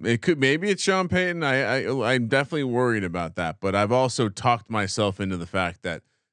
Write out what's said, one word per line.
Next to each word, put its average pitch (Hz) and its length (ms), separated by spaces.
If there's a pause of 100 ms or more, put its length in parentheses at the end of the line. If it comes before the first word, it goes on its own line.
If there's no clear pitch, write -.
it 113 200
could, 165 180
maybe 156 300
it's 185 120
Sean 190 260
Payton. 180 360
I, 131 420
I, 127 280
I'm 120 120
definitely 139 380
worried 120 400
about 87 320
that, 85 240
but 95 160
I've 104 160
also 123 360
talked 117 420
myself 104 500
into 95 160
the 87 100
fact 90 360
that 85 200 (300)